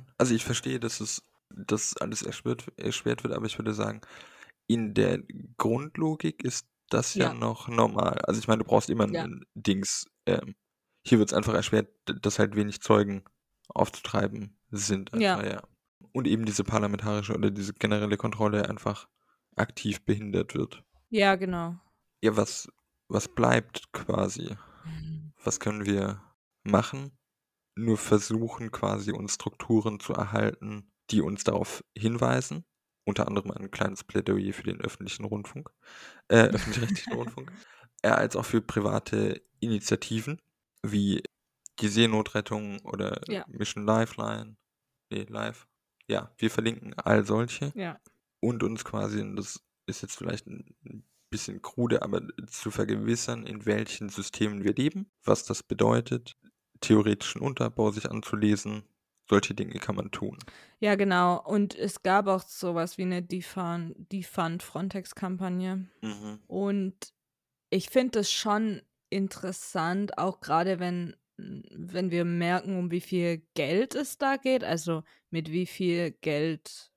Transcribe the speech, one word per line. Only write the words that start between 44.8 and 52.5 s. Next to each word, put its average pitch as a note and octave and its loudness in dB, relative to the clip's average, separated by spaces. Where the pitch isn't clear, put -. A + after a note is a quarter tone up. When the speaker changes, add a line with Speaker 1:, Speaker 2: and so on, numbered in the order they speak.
Speaker 1:
Nee, G#2 -6
Life. A2 -8
Ja, G#2 -2
wir A2 2
verlinken - 2
all G#2+ 6
solche. A#2 0
Speaker 2:
Ja. F3 -8
Speaker 1:
Und A#2+ 0
uns A2 -2
quasi, G#2 -2
und G2 -6
das - -8
ist - -8
jetzt - -12
vielleicht F2 -8
ein - -16
bisschen - -8
krude, - 0
aber G2 -2
zu - -10